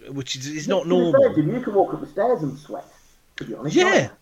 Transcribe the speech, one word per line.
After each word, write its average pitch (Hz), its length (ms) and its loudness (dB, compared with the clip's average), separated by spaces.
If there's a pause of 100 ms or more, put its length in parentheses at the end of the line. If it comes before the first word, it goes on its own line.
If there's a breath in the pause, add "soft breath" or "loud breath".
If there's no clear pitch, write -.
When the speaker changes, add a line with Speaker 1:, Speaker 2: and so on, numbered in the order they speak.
(120)
Speaker 1:
which 139 240 -8
is, 135 100 -12
is 151 220 -8
Speaker 2:
Yeah, 240 60 0
Speaker 1:
not - 100 2
Speaker 2:
to 170 60 -6
be 180 60 4
fair, 180 160 2
Speaker 1:
normal. 269 240 4
Speaker 2:
Jim, 165 180 2
you 247 80 -4
can 214 120 -6
walk 190 200 2
up 151 80 -8
the - 60 -10
stairs 208 360 -2
and 127 160 -8
sweat, - 260 -14 (520)
to - 80 -12
be 110 100 -10
honest, 156 220 -8
Speaker 1:
Yeah, 359 140 6
Speaker 2:
can't 135 200 2 (100)